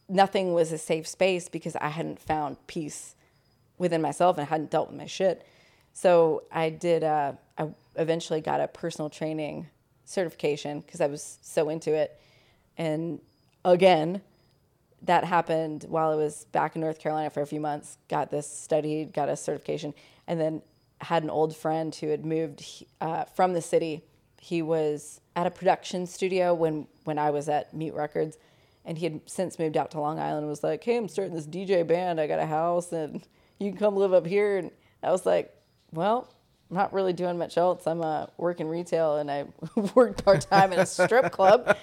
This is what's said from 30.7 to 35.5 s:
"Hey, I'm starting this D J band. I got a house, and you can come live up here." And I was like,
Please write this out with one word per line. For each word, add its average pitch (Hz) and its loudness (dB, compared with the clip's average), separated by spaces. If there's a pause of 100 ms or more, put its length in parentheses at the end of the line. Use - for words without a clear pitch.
"Hey, 233 0
I'm 226 -4
starting 185 -6
this 156 -8
D 175 -8
J 180 2
band. 165 0
I 151 0
got 160 -2
a 156 0
house, 170 0
and - -6 (320)
you 202 -4
can 185 -10
come 208 2
live 196 4
up 170 6
here." 202 2
And 165 -6 (320)
I - 0
was 185 0
like, 180 0 (380)